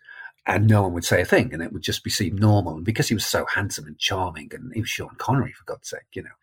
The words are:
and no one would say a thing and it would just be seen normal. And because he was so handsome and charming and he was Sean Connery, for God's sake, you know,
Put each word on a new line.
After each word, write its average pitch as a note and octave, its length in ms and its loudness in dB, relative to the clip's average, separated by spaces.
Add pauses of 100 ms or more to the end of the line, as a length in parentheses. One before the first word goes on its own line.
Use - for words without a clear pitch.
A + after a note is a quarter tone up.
(460)
and G#2 220 4
no G#2+ 160 6
one F2+ 100 0
would E2+ 120 -4
say F#2 160 4
a F2 40 0
thing A#2+ 280 2
and E2 100 -6
it - 80 -8
would - 100 -8
just - 220 -6
be G2+ 60 -6
seen F#2+ 260 -2
normal. G2 400 4
And D#2+ 100 -10
because A2+ 220 0
he A#2+ 60 2
was G2+ 120 0
so - 200 0
handsome - 400 -4
and D2+ 120 -16
charming E2 560 -4
and - 200 -14
he A2+ 80 -2
was - 80 -4
Sean - 280 -8
Connery, - 360 0
for - 100 -20
God's - 260 -10
sake, - 120 -10 (120)
you F#2 100 -8
know, - 60 -18 (140)